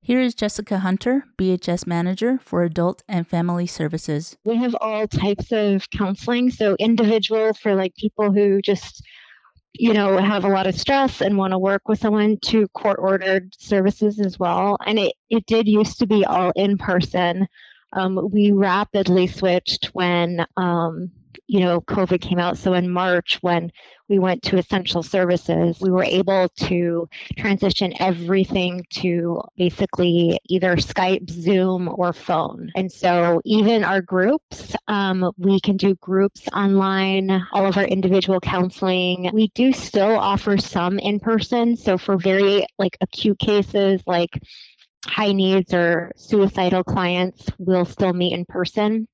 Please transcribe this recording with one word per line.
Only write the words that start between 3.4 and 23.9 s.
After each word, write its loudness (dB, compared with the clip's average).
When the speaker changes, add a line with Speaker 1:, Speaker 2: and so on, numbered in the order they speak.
Speaker 1:
Services. -6
Speaker 2:
We 0
have -2
all -4
types -2
of 0
counseling, -2
so 0
individual 2
for, -2
like, -2
people -2
who 2
just, -4
you 2
know, 4
have 2
a 2
lot 2
of -2
stress 0
and 2
wanna 0
work 0
with 0
someone, 2
to 4
court-ordered 0
services 0
as -2
well. 0
And 0
it, 0
it 0
did 2
used 2
to 2
be 4
all 2
in 2
person. 0
Um, -2
we 4
rapidly 2
switched -2
when, 0
um, -2
you 2
know, 2
covid -2
came -2
out. -2
So 0
in 0
March, -2
when -2